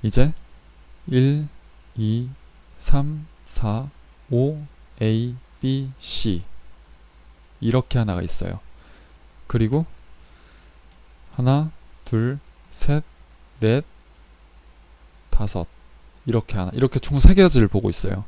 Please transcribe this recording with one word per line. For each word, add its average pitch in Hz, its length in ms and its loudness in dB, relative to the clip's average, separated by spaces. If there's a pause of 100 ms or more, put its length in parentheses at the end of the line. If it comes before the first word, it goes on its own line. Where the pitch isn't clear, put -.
이제 113 300 4 (720)
일, 139 420 0 (480)
이, 113 340 -4 (500)
삼, 151 460 2 (180)
사, 113 460 -4 (400)
오, 139 280 0 (440)
A, 113 340 -2 (240)
B, 135 300 -4 (100)
C 95 420 -4 (1160)
이렇게 123 380 -2
하나가 98 240 -2
있어요. 90 360 -6 (880)
그리고 123 380 -2 (1500)
하나, 139 340 0 (360)
둘, 120 320 -4 (320)
셋, 147 340 0 (560)
넷, 117 240 0 (1500)
다섯 98 360 2 (580)
이렇게 113 320 -2
하나, 92 160 -4
이렇게 127 260 -2
총 143 220 -2
세 196 140 10
가지를 147 340 6
보고 101 220 -2
있어요. 98 380 -4